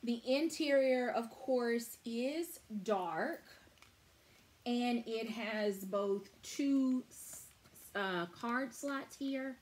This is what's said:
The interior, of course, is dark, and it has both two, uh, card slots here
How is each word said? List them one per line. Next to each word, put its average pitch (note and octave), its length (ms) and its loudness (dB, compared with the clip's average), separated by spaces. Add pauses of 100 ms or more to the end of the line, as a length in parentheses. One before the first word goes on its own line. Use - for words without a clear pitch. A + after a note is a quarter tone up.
The A#3 220 -2
interior, C4+ 840 4
of A#3 200 0
course, A#3+ 760 0
is C4+ 540 -2 (240)
dark, F#3+ 600 0 (1200)
and A#3+ 400 0
it A3+ 240 -4
has G#3+ 540 -2
both G3+ 460 0 (120)
two, C4+ 640 2 (920)
uh, F#3 320 0
card A#3+ 460 -4
slots C#4 440 -6
here C4+ 440 -4